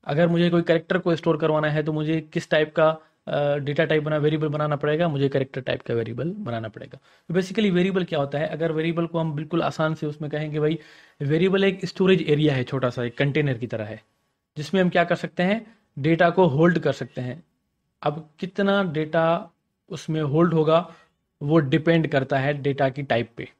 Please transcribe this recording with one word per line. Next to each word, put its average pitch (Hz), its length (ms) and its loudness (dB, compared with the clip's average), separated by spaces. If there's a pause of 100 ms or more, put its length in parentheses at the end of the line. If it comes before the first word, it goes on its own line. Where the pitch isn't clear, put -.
अगर 160 240 2
मुझे 170 220 2
कोई 170 120 2
कैरेक्टर 170 360 0
को 170 180 0
स्टोर 160 200 0
करवाना 151 320 0
है, 151 140 -2
तो 156 100 -4
मुझे 156 280 -2
किस 156 300 -8
टाइप 156 260 0
का, 160 220 4 (300)
अ, 147 280 0
डेटा 147 280 -2
टाइप 156 180 0
बना-, 151 180 -2
वेरिएबल 151 280 0
बनाना 151 280 -2
पड़ेगा? 151 320 0
मुझे 139 200 0
कैरेक्टर 135 320 -2
टाइप 123 220 -10
का 120 120 -6
वेरिएबल 117 360 -4
बनाना 117 380 -8
पड़ेगा। - 300 -16 (300)
तो 165 60 -6
basically 196 360 0
वेरिएबल 180 340 2
क्या 160 140 -4
होता 143 200 -2
है? 156 80 -2
अगर 160 260 -4
वेरिएबल 165 340 -2
को 165 120 -6
हम 160 140 -2
बिल्कुल 160 300 -4
आसान 160 320 -2
से 156 120 -6
उसमें 147 240 -8
कहेंगे 151 300 -4
भाई, 156 180 2 (440)
वेरिएबल 185 420 2
एक 190 220 -2
स्टोरेज 185 440 2
एरिया 147 240 4
है, 127 100 -2
छोटा 127 260 -2
सा 123 140 -6
एक 120 140 -8
कंटेनर 139 400 0
की 120 80 -6
तरह 110 180 -6
है, 107 200 -12 (520)
जिसमें 185 260 0
हम 180 60 4
क्या 170 160 4
कर 175 100 0
सकते 165 280 -4
हैं? 208 340 -2 (220)
डेटा 165 320 4
को 180 160 4
होल्ड 165 320 4
कर 147 140 0
सकते - 280 -8
हैं। 123 240 -10 (580)
अब 151 360 -4
कितना 196 460 0
डेटा 165 680 0 (380)
उसमें 156 340 -6
होल्ड 165 320 4
होगा, 160 400 2 (480)
वो 151 160 4
डिपेंड 156 500 2
करता 135 300 0
है 139 240 -2
डेटा 139 260 0
की 139 140 -6
टाइप 120 340 0
पे। 135 120 -12 (120)